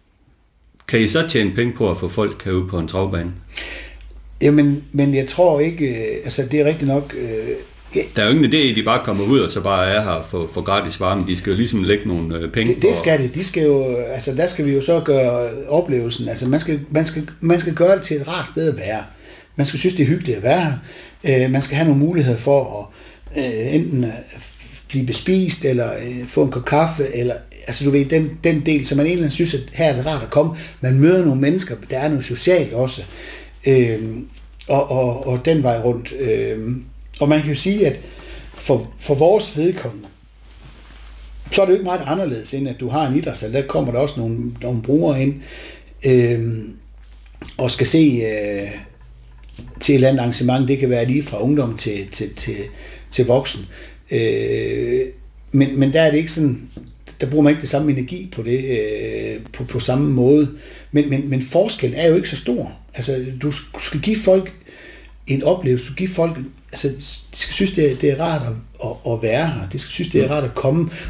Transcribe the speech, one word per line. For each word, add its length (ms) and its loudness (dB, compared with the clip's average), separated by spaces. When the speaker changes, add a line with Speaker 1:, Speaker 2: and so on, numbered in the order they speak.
Speaker 1:
kan 140 2
I 60 4
så 200 0
tjene 280 0
penge 180 0
på 180 0
at 80 -4
få 80 -4
folk 380 -4
herud 240 -2
på 100 -4
en 80 -2
travbane? 440 -2
Speaker 2:
Jamen, 500 4
men 240 2
jeg 120 0
tror 320 4
ikke, 300 0
øh, 340 -4
altså, 280 -4
det 80 2
er 60 4
rigtigt 220 0
nok, 300 -2
øh, 300 -6
jeg 80 0
Speaker 1:
Der 60 0
er 60 4
jo 80 4
ingen 180 4
idé 40 4
i, 120 4
at 60 0
de 80 0
bare 220 0
kommer 200 -2
ud 140 4
og 120 0
så 100 -4
bare 260 2
er 160 2
her 260 -4
for, 240 -4
for 80 -4
gratis 380 -2
varme. 280 0
De 100 -2
skal 140 -2
jo 60 2
ligesom 260 0
lægge 240 0
nogle, 300 -4
øh, 140 -6
penge 240 0
Speaker 2:
Det, 60 -6
det 140 4
Speaker 1:
for 60 -4
Speaker 2:
skal 220 2
de. 40 -2
De 160 -6
skal 200 -2
jo, 320 2
altså, 400 -6
der 120 0
skal 180 -4
vi 60 2
jo 100 2
så 240 2
gøre 440 2
oplevelsen. 600 0
Altså, 180 -4
man 120 2
skal, 200 -2
man 160 2
skal, 240 -6
man 200 4
skal 140 -2
gøre 220 6
det 80 0
til 140 -2
et 100 -6
rart 200 -6
sted 220 -2
at 80 0
være. 260 -6
Man 100 0
skal 140 -4
synes, 160 2
det 80 2
er 40 6
hyggeligt 300 0
at 60 -6
være 340 2
her. 220 4
Øh, 60 0
man 100 2
skal 160 -4
have 100 2
nogle 180 4
muligheder 320 2
for 540 0
at, 80 -2
øh, 320 -2
enten, 280 0
øh, 60 -2
blive 180 -2
bespist, 600 0
eller, 280 0
øh, 340 -10
få 160 0
en 80 0
kop 140 -6
kaffe, 380 2
eller, 200 -2
altså, 160 -6
du 60 2
ved, 160 4
den, 260 2
den 220 2
del, 200 2
som 120 0
man 100 4
egentlig 240 0
synes, 220 0
at 80 -4
her 120 2
er 100 4
det 100 -4
rart 180 -2
at 60 -10
komme. 240 2
Man 180 4
møder 260 6
nogle 160 2
mennesker, 340 0
der 100 -4
er 100 0
noget 160 0
socialt 480 2
også. 280 -2
Øhm, 600 2
og, 240 2
og, 360 0
og 180 -2
den 180 4
vej 180 2
rundt. 380 -2
Øhm, 640 -2
og 100 4
man 120 4
kan 80 -2
jo 60 -2
sige, 320 2
at 120 -2
for, 460 -2
for 160 -2
vores 420 4
vedkommende, 500 -2
så 100 4
er 40 4
det 80 4
jo 40 6
ikke 80 -4
meget 200 -2
anderledes, 480 -4
end 160 -4
at 100 -10
du 100 -6
har 180 0
en 100 0
idrætshal. 360 -4
Der 80 2
kommer 300 -2
der 80 0
også 180 0
nogle, 200 -4
nogle 200 -4
brugere 420 2
ind, 100 2
øhm, 680 2
og 140 0
skal 160 0
se, 380 4
øh, 420 -4
til 140 4
et 20 6
eller 120 6
andet 120 4
arrangement. 480 0
Det 100 2
kan 120 0
være 160 2
lige 180 0
fra 200 -8
ungdom 340 0
til, 340 -6
til, 240 -8
til, 200 -8
til 140 2
voksen. 400 0
Øh, 880 0
men, 280 2
men 140 4
der 80 4
er 100 6
det 60 4
ikke 140 0
sådan, 300 0
der 80 0
bruger 140 4
man 80 8
ikke 100 0
det 80 -4
samme 220 2
energi 440 -4
på 80 -6
det, 220 0
øh, 720 -4
på, 100 -8
på 160 -6
samme 300 0
måde. 400 6
Men, 180 2
men, 200 -2
men 120 0
forskellen 580 0
er 80 4
jo 80 6
ikke 140 0
så 60 -8
stor. 360 -4
Altså, 320 -4
du 100 -2
sk-, 340 -8
skal 140 -6
give 160 0
folk 380 2
en 160 0
oplevelse, 460 0
du 40 -14
giver 160 -4
folk, 280 -2
altså, 160 -4
de 40 -12
skal 160 -6
synes, 180 0
det 200 2
er, 40 -2
det 160 0
er 120 -2
rart 180 0
at, 480 -8
at, 240 -6
at 100 -2
være 240 0
her. 260 -6
De 60 -6
skal 120 -10
synes, 200 -6
det 100 4
er 40 2
Speaker 1:
Ja. 80 -2
Speaker 2:
rart 100 0
at 120 -4
komme. 340 0